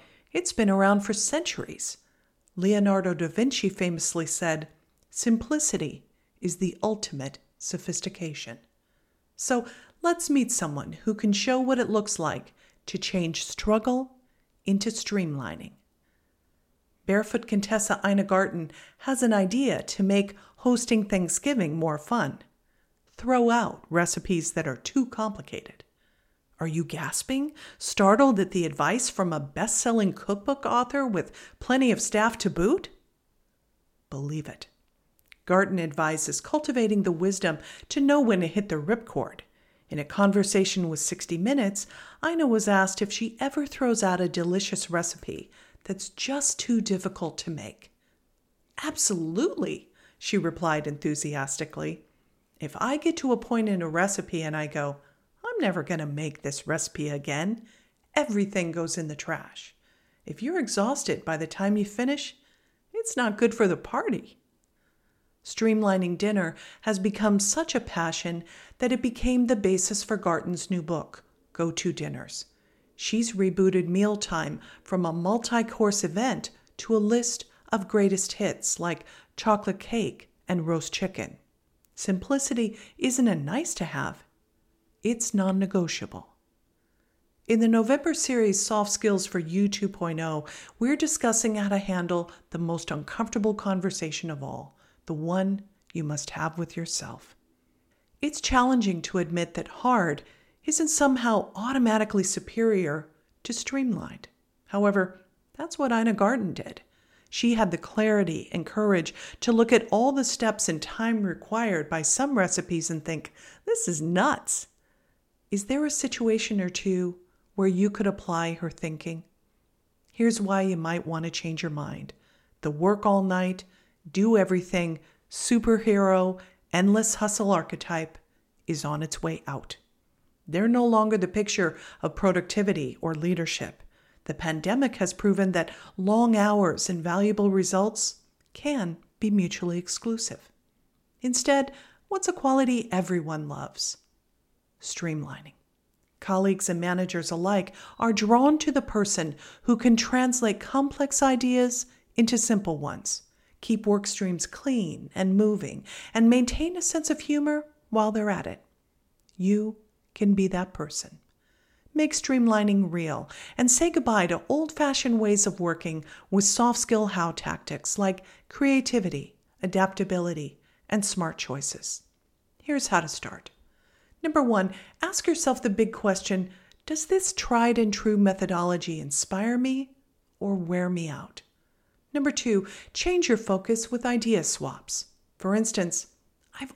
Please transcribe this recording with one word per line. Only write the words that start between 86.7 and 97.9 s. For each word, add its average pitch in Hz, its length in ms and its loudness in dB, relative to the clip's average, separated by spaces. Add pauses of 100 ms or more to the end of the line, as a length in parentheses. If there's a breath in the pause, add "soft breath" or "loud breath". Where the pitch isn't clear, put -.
In 220 140 4
the 226 60 6
November 240 460 4
series, 220 500 2
Soft 208 280 0
Skills 196 340 0
for - 140 -4
You 180 300 0
two 202 200 -2
point 165 300 -4
oh, 156 260 -4 (320 loud breath)
we're 269 200 0
discussing 233 580 0
how 202 140 -2
to 202 80 2
handle 175 520 -2 (220 loud breath)
the 165 80 -6
most 165 320 -4
uncomfortable 208 640 -2
conversation 180 760 -4
of 143 140 -8
all, 131 320 -12 (300 soft breath)
the 165 100 -6
one 190 480 -2 (280)
you 165 120 -6
must 147 260 -6
have 160 300 -6
with 170 180 -8
yourself. - 580 -10 (880)